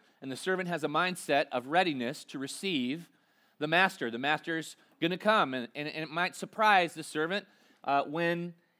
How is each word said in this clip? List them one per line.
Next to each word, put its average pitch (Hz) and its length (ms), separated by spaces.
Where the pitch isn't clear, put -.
and 135 100
the 131 40
servant 185 340
has 160 140
a 156 40
mindset 160 640
of 123 160
readiness 147 580
to - 140
receive 143 720
the 151 80
master. 170 420
The 113 80
master's 151 580
gonna 175 180
come, 190 360
and, 123 220
and, 147 120
and 156 160
it 156 60
might 170 260
surprise 190 580
the 156 100
servant, 165 420
uh, 139 200
when 170 500